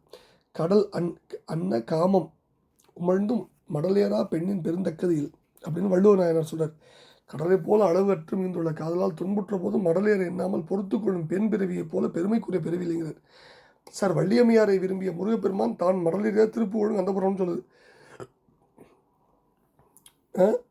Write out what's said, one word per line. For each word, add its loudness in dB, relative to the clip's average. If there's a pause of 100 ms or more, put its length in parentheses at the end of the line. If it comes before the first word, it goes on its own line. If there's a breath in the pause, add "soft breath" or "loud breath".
(520 loud breath)
"கடல் 2
அன்-, -4 (280)
அன்ன -2
காமம் 2 (680)
உமிழ்ந்தும் 0 (260)
மடலேறா 0
பெண்ணின் -2
பெருந்தக்கது -2
இல்" -2 (300)
அப்படின்னு -4
வள்ளுவ 6
நாயனார் 2
சொல்றார். -2 (540 soft breath)
கடலை 0
போல 2
அளவு 4
அற்று -2
மீந்துள்ள -2
காதலால் -2
துன்புற்ற -4
போது -2
மடலேற 2
எண்ணாமல் -4
பொறுத்து -4
கொள்ளும் -2
பெண் -2
பிறவியைப் -4
போல -2
பெருமைக்குரிய -2
பிறவி -4
இல்லைங்கிறார். -6 (720 soft breath)
சார், 0
வள்ளியம்மையாரை 4
விரும்பிய -4
முருகப்பெருமான் -2
தான் 2
மடலேறிய 2
திருப்புகழும் -2
அந்த 0
புறம்னு -2
சொல்லுது. -6 (2750 soft breath)
ஆ? 6 (200)